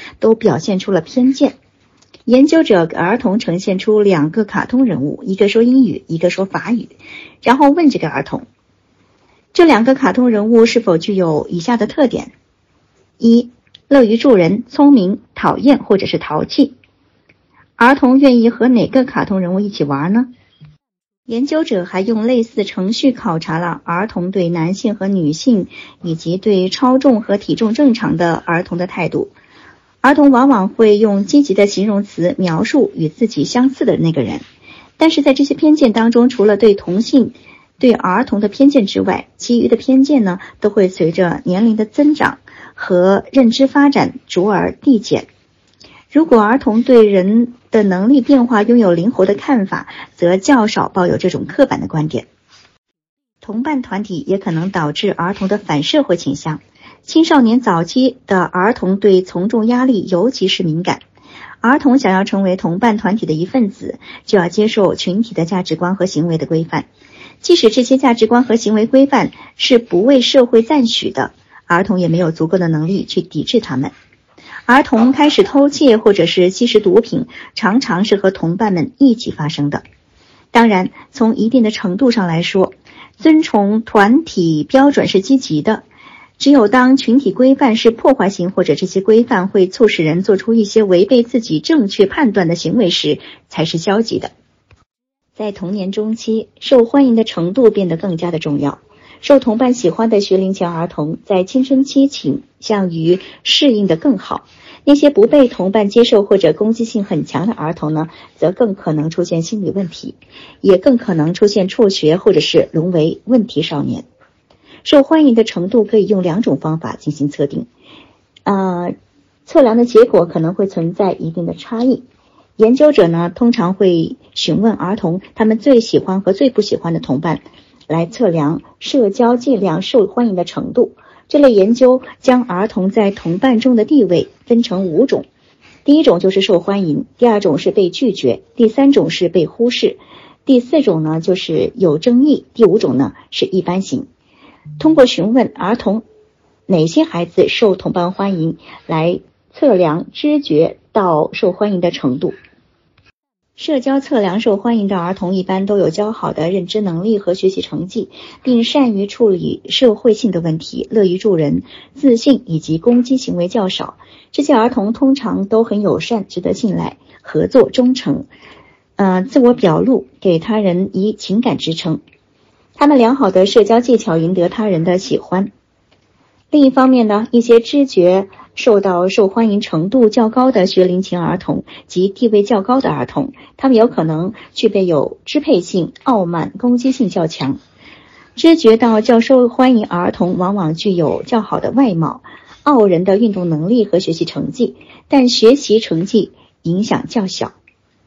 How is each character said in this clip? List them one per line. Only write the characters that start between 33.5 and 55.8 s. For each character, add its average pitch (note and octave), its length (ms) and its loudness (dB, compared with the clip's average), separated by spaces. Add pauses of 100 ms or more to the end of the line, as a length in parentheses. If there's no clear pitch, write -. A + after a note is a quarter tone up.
似 C4+ 160 -4
的 A3+ 140 0
那 D#3+ 120 0
个 D3+ 120 -2
人， E2 180 -8 (560)
但 D#4+ 140 4
是 D#4 100 0
在 C#4+ 140 2
这 C#4 100 0
些 - 100 -2
偏 D4+ 220 2
见 B3 160 2
当 A3+ 180 0
中， A#3+ 200 2
除 G3+ 160 0
了 G#3 100 2
对 G#3 180 4
同 F#3+ 280 -4
性、 A#3+ 320 0 (440)
对 B3 140 4
儿 G3 320 -2
童 G#3 160 -4
的 G#3 80 -2
偏 C#4 220 2
见 C4 160 2
之 F#3+ 160 -2
外， F#3 340 -4
其 A#3+ 240 -2
余 - 80 2
的 A#3 80 2
偏 C4+ 260 2
见 C#4 220 2
呢， F#3 140 -4 (220)
都 G#3+ 100 0
会 G3 180 2
随 E3+ 240 -2
着 F3 320 -2
年 F#3 220 0
龄 A3 100 2
的 G#3+ 80 -2
增 D4 300 0
长 - 240 -2 (340)
和 F#3+ 600 0
认 B3+ 180 4
知 C4+ 160 2
发 C4+ 240 2
展 E3 240 -2 (120)
逐 F#3 200 -2
而 F#3 260 -2
递 C4 260 0
减。 F#3 280 -4 (800)
如 D#4 160 2
果 B3 160 4
儿 G#3+ 180 2
童 A3+ 240 0
对 A#3+ 220 6
人 G#3 500 2 (180)
的 A3 100 2
能 F#3+ 260 0
力 C#4 140 4
变 B3+ 240 4
化 A3+ 160 0
拥 A#3 160 2
有 F#3+ 160 4
灵 F3 160 0
活 F#3+ 160 0
的 G3+ 80 0
看 G#3 320 -2
法， - 220 -10 (260)
则 F3 220 0
较 A3 320 2
少 - 200 -4
抱 F3+ 200 -2
有 - 100 -2
这 F#3 100 -2
种 - 180 -6
刻 C#4 200 0
板 - 140 -4
的 - 80 -8
观 D#3+ 180 -4
点。 D#3 220 -8 (1120)
同 A3 220 -8
伴 C#4 200 -4
团 G3+ 200 -8
体 F3+ 240 -8
也 F#3+ 120 -2
可 G3 120 -8
能 E3 200 -4
导 D#3 220 -4
致 G3 200 -2
儿 F#3 220 -4
童 F#3+ 140 -6
的 G3+ 100 -2
反 D3+ 240 -4